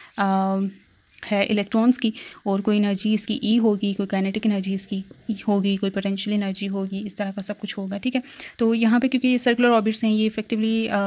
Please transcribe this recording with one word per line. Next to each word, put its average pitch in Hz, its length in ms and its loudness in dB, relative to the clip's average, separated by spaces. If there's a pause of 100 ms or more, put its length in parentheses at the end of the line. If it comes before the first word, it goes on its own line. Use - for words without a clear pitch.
(180)
अ, 190 420 2 (680)
है 202 200 0
electrons 220 520 2
की, 220 160 0 (340)
और 196 140 0
कोई 208 160 2
एनर्जी 202 360 0
इसकी 214 300 -2
ई 214 140 2
होगी, 208 360 2
कोई 196 140 -2
kinetic 196 380 -2
energy 196 280 0
इसकी 190 300 -6 (280)
ई 196 160 -8
होगी, 202 300 2
कोई 196 120 -2
potential 196 460 -4
energy 196 300 -2
होगी, 196 340 -4
इस 202 180 -10
तरह 196 140 -4
का 196 100 -8
सब 202 180 -8
कुछ - 180 -10
होगा, 196 200 -6
ठीक 247 180 -4
है। 247 80 -2 (360)
तो 226 140 4
यहाँ 233 260 4
पे 262 80 2
क्योंकि 254 200 0
ये 254 100 4
circular 240 320 4
orbits 220 340 2
हैं, 220 80 2
ये 214 140 2
effectively, 220 640 0
अ, 202 200 0